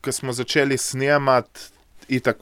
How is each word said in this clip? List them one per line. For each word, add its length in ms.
ko 100
smo 180
začeli 480
snemati, 960
itak 360